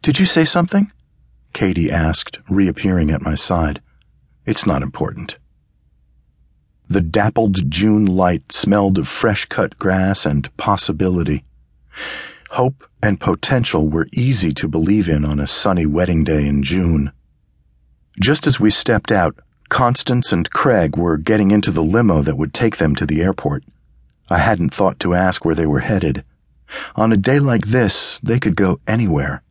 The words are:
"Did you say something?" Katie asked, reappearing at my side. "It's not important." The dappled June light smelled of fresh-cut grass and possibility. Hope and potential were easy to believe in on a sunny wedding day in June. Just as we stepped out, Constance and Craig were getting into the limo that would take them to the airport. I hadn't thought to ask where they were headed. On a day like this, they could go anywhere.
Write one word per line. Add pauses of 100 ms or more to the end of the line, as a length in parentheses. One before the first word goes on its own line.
"Did
you
say
something?" (600)
Katie
asked, (100)
reappearing
at
my
side. (640)
"It's
not
important." (1500)
The
dappled
June
light
smelled
of
fresh-cut
grass
and
possibility. (1080)
Hope (160)
and
potential
were
easy
to
believe
in
on
a
sunny
wedding
day
in
June. (1120)
Just
as
we
stepped
out, (320)
Constance
and
Craig
were
getting
into
the
limo
that
would
take
them
to
the
airport. (680)
I
hadn't
thought
to
ask
where
they
were
headed. (720)
On
a
day
like
this,
they
could
go
anywhere.